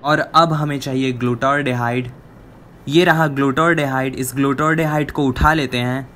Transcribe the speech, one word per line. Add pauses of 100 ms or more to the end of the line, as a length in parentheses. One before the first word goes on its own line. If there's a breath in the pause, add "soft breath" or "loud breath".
और
अब
हमें
चाहिए
glutardehyde, (760)
ये
रहा
glutardehyde।
इस
glutardehyde
को
उठा
लेते
हैं